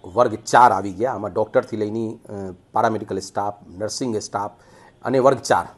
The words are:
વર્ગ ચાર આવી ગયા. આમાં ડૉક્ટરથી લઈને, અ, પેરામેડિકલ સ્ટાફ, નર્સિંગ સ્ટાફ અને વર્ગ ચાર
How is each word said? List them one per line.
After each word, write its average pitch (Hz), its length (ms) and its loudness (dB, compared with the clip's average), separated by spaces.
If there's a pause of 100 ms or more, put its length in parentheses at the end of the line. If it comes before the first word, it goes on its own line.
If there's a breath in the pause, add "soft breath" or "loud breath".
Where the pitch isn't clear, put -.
(140)
વર્ગ 113 220 2
ચાર 120 360 6
આવી 98 220 -2
ગયા. 117 200 -2
આમાં 101 200 -8
ડૉક્ટરથી 117 440 -2
લઈને, 110 420 -4 (100)
અ, 98 220 -10
પેરામેડિકલ 107 680 -2
સ્ટાફ, 101 340 -6 (240)
નર્સિંગ 107 400 -6
સ્ટાફ 104 340 -6 (520 soft breath)
અને 127 160 0
વર્ગ 131 180 6
ચાર 101 300 0 (100)